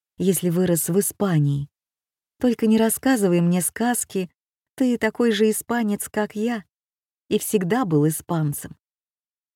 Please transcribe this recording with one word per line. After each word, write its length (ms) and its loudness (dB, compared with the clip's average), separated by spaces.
если 320 0
вырос 400 0
в 100 2
Испании? 680 0
Только 280 0
не 100 4
рассказывай 640 2
мне 200 2
сказки, 680 -4
ты 220 0
такой 340 0
же 200 4
испанец, 580 -4
как 260 -6
я, 280 -4
и 80 0
всегда 480 0
был 220 2
испанцем". 680 -4